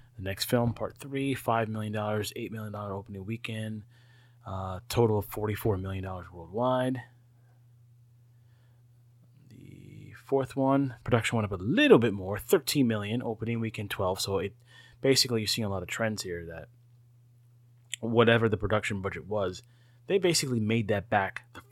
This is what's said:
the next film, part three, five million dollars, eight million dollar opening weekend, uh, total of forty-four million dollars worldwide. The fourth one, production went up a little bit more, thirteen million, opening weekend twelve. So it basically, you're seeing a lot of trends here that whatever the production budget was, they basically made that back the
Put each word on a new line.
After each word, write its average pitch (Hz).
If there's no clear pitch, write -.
the 95
next 95
film, 120
part -
three, 135
five 113
million 107
dollars, 107
eight 113
million 107
dollar 104
opening 98
weekend, 110
uh, 95
total 110
of 101
forty-four 107
million 95
dollars 92
worldwide. 123
The 98
fourth 135
one, 135
production -
went 104
up 98
a 87
little 208
bit 113
more, 98
thirteen 147
million, 110
opening 113
weekend 113
twelve. 98
So 98
it 95
basically, 127
you're 107
seeing 113
a 101
lot 95
of 87
trends 110
here 85
that 82
whatever 117
the 104
production 101
budget 90
was, 95
they 190
basically 156
made 110
that 101
back 98
the -